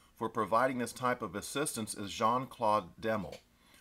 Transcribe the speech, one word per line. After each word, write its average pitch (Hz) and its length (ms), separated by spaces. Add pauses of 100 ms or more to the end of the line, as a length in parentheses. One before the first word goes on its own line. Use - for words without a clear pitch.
(160)
for 110 140
providing 117 480
this 117 160
type 123 300
of 95 120
assistance 113 600
is 98 160
Jean-Claude 110 920
Demel. 110 360 (440)